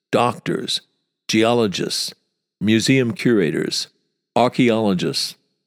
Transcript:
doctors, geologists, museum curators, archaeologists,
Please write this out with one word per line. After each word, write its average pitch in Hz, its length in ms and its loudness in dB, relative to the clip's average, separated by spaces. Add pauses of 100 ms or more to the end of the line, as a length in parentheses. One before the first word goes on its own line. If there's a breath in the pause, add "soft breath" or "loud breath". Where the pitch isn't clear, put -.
(120)
doctors, 113 680 -2 (460)
geologists, 110 880 0 (460)
museum 113 540 2
curators, 90 760 0 (480)
archaeologists, 110 1000 0 (320)